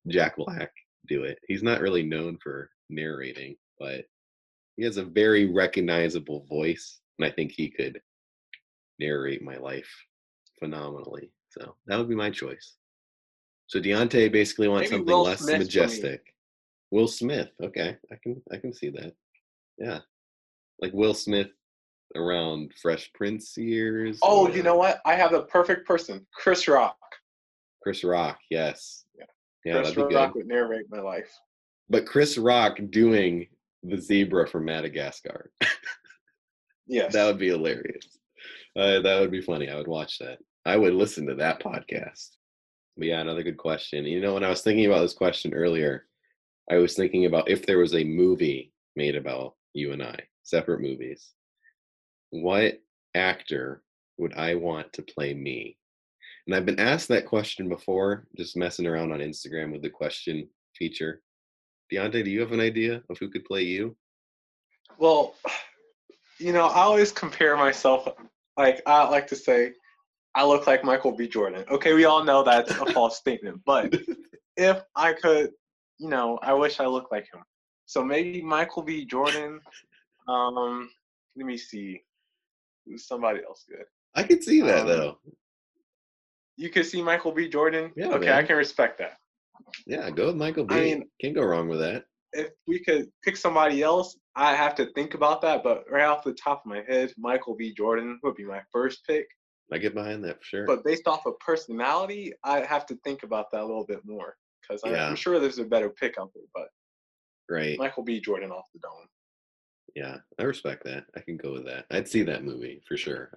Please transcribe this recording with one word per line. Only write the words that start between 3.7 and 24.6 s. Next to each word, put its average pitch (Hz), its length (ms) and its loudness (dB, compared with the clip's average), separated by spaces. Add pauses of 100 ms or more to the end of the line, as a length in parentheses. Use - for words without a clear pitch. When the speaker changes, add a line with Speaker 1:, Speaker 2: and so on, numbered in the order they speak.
Speaker 1:
but 69 280 -10 (720)
he 110 80 -4
has 110 120 -4
a 95 80 -4
very 104 420 4
recognizable 85 1000 0
voice, 78 540 -6 (180)
and 78 80 -2
I 71 40 -4
think 78 220 -6
he 76 180 -6
could - 300 -8 (1000)
narrate 71 440 -4
my 67 160 -14
life 67 320 -12 (680)
phenomenally. 73 720 -12 (200)
So - 260 -20 (100)
that 101 120 -2
would 117 100 -2
be 117 60 -2
my 104 160 -2
choice. - 460 -12 (920)
So - 140 -4
Deontay 110 520 4
basically 107 360 2
wants 101 220 2
Speaker 2:
Maybe 98 100 0
Speaker 1:
something 90 140 2
Speaker 2:
Will 90 100 6
Speaker 1:
less 92 160 0
Speaker 2:
Smith - 140 -2
for - 40 2
me. - 60 0
Speaker 1:
majestic. 80 680 -2 (560)
Will 110 180 4
Smith. 117 420 -6 (100)
Okay. 87 380 -6 (140)
I 107 100 -16
can, - 180 -10 (120)
I 98 40 -8
can 120 160 -10
see - 180 -10
that. 71 240 -14 (640)
Yeah. 104 220 -8 (800)
Like 92 120 -6
Will 104 220 2
Smith 101 360 -2 (640)
around 82 680 -4
Fresh 82 340 -2
Prince 104 420 -6
years 110 680 -4
Speaker 2:
Oh, 196 260 6
you 180 120 -2